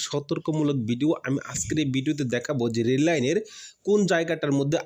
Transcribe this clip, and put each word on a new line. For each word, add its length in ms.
সতর্কমূলক 720
ভিডিও। 200
আমি 160
আজকের 280
এই 160
ভিডিওতে 280
দেখাবো 300
যে 140
রেল 160
লাইনের 320
কোন 160
জায়গাটার 480
মধ্যে 260